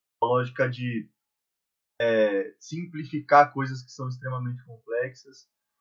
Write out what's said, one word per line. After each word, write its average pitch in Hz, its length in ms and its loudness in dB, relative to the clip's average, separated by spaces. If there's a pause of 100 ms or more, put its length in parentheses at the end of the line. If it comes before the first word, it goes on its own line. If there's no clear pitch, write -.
(220)
a 127 40 4
lógica 123 420 0
de, 120 400 -6 (960)
é, 107 560 2
simplificar 151 960 2
coisas 131 280 -4
que - 100 -20
são 127 160 -8
extremamente 127 560 -6
complexas. 123 840 -8 (320)